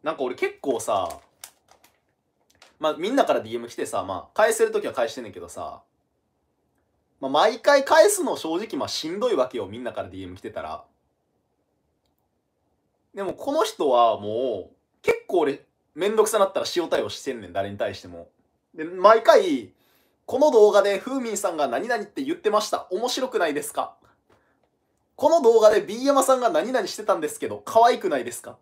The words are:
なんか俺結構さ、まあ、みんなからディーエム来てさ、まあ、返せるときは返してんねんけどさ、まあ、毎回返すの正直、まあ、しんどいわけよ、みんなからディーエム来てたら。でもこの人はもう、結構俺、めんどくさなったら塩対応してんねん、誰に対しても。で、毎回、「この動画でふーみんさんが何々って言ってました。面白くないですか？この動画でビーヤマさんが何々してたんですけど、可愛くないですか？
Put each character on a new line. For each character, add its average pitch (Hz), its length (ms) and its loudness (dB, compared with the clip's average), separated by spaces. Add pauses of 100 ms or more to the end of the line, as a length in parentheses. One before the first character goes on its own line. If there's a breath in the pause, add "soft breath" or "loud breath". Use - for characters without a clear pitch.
な 151 100 -4
ん - 40 -8
か - 60 -6
俺 127 120 -4
結 392 260 -6
構 131 180 -2
さ、 95 420 -4 (1600)
ま 156 120 0
あ、 - 40 -6
み 175 160 -4
ん 269 60 0
な 262 80 4
か 147 100 2
ら 117 60 0
デ 107 80 -14
ィ 110 40 -10
ー 120 40 -6
エ - 20 -6
ム 117 100 -10
来 - 60 -18
て - 120 -6
さ、 98 180 -4
ま 92 260 -8
あ、 - 60 -8
返 220 160 4
せ 226 120 2
る 220 80 -2
と 214 80 -2
き 160 60 -8
は - 60 -6
返 117 160 -2
し - 60 -12
て 127 80 -12
ん - 20 -12
ね 104 60 -14
ん - 20 -20
け 87 80 -16
ど 85 80 -16
さ、 82 340 -14 (1400)
ま - 80 -6
あ、 - 20 -4
毎 185 300 2
回 285 240 4
返 311 240 8
す 392 140 0
の 208 140 -2
正 160 200 -4
直、 196 220 -6
ま 113 80 -4
あ、 - 20 -10
し - 200 -8
ん 180 100 -6
ど 240 120 0
い 214 40 2
わ 127 140 2
け 127 100 -8
よ、 101 80 -6
み 104 120 -14
ん 127 60 -12
な 113 80 -6
か 104 100 -8
ら - 60 -10
デ 95 100 -16
ィ - 20 -12
ー 95 40 -12
エ - 20 -12
ム 90 100 -14
来 - 40 -20
て 107 100 -12
た 80 120 -10
ら。 78 220 -12 (2250)
で 196 80 -10
も 185 120 -6
こ - 180 -6
の 311 120 2
人 - 260 -2
は 117 300 4
も 107 520 -4
う、 - 40 -20 (260)
結 466 240 0
構 359 140 0
俺、 - 260 -2 (280)
め 170 140 -2
ん 220 80 -2
ど 220 60 4
く 208 60 4
さ 220 100 -2
な 196 80 4
っ 190 60 -8
た - 80 -4
ら - 60 -6 (100)
塩 330 120 -2
対 151 140 0
応 107 60 -6
し - 140 -12
て 135 100 -6
ん 120 80 -10
ね 92 80 -16
ん、 87 40 -18
誰 98 180 -4
に 101 60 -12
対 104 200 -6
し - 60 -18
て 92 60 -20
も。 85 220 -18 (420)
で、 160 120 -10
毎 190 400 4
回、 185 500 4 (500)
「こ 240 140 -4
の 294 140 4
動 208 180 8
画 196 120 6
で 196 180 0
ふ 254 160 -8
ー 269 40 -2
み 233 120 -6
ん 196 40 -6
さ 190 140 -4
ん 165 60 -8
が 147 100 0
何 165 220 -4
々 220 160 -4
っ - 20 -12
て - 160 -10
言 151 140 -4
っ - 20 -20
て 214 120 0
ま 208 100 2
し - 100 -8
た。 - 200 -4
面 220 180 -4
白 262 220 -4
く 226 100 -4
な 170 80 2
い 147 60 -4
で 147 100 -6
す - 80 -12
か？ - 240 -8 (1200 soft breath)
こ 277 120 2
の 330 140 4
動 233 160 6
画 214 120 8
で 208 120 2
ビ 208 140 -10
ー 247 80 -10
ヤ 277 80 2
マ 269 100 4
さ 262 140 2
ん 247 40 -6
が 240 100 0
何 160 200 -2
々 233 160 -2
し - 80 -10
て 214 80 -12
た 208 140 0
ん 170 40 -8
で 151 80 -4
す - 120 -10
け - 80 -6
ど、 104 160 -10
可 226 200 4
愛 220 140 4
く 196 100 -4
な 151 80 0
い 120 80 -4
で 117 60 -10
す 120 100 -12
か？ 117 220 -18